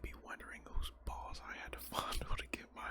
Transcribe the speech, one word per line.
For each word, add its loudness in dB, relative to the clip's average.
be -2
wondering -8
whose 6
balls -2
I -4
had -4
to -4
<laughs> -6
fondle 4
to 0
get -10
my -2